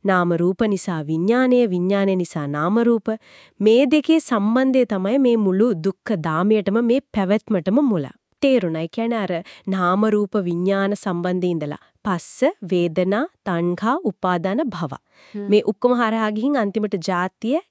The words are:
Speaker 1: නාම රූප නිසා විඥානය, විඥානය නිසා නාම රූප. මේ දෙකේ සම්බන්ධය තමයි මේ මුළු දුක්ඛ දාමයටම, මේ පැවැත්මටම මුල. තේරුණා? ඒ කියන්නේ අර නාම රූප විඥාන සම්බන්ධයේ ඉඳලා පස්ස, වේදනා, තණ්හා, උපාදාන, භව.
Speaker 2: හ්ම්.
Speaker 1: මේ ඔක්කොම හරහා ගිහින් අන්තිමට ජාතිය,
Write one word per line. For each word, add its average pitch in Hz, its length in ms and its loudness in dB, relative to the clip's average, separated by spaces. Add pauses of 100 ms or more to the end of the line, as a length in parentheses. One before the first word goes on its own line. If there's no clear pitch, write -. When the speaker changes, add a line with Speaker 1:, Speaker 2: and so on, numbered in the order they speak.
Speaker 1:
නාම 180 260 2
රූප 175 300 0
නිසා 196 400 -2
විඥානය, 226 640 2
විඥානය 190 500 0
නිසා 165 320 -4
නාම 151 300 -2
රූප. 233 300 2 (520)
මේ 220 260 6
දෙකේ 302 340 2
සම්බන්ධය 254 680 2
තමයි 202 320 -2
මේ 240 200 4
මුළු 196 380 2
දුක්ඛ 185 420 -4
දාමයටම, 190 640 0
මේ 240 260 2
පැවැත්මටම 202 760 0
මුල. 202 240 0 (360)
තේරුණා? 190 400 2
ඒ 165 60 -4
කියන්නේ 233 300 -4
අර 185 160 -4 (320)
නාම 190 400 2
රූප 208 340 0
විඥාන 190 540 0
සම්බන්ධයේ 180 580 -2
ඉඳලා 151 300 -6 (200)
පස්ස, 220 500 -2 (100)
වේදනා, 180 600 0 (160)
තණ්හා, 180 600 -2
උපාදාන, 190 640 -2
භව. 165 300 -6 (420)
Speaker 2:
හ්ම්. 202 100 -10
Speaker 1:
මේ 208 180 4
ඔක්කොම 247 320 0
හරහා 220 360 0
ගිහින් 254 260 0
අන්තිමට 208 420 -2
ජාතිය, 185 560 -2 (160)